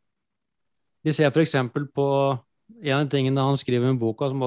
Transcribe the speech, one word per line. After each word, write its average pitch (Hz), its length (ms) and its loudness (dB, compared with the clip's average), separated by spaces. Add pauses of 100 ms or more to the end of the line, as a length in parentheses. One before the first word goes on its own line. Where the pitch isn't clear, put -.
(1040)
Vi 156 80 0
ser 147 240 2
for 156 80 4
eksempel 143 480 -2
på 139 140 -2 (800)
en 143 120 -2
av 147 100 2
de 131 120 -6
tingene 135 260 2
han 139 160 2
skriver 123 320 0
i 135 80 0
boka, 117 320 -2
som, 135 160 -4